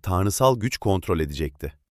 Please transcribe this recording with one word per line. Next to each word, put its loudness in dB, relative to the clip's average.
tanrısal 2
güç -4
kontrol 0
edecekti. -6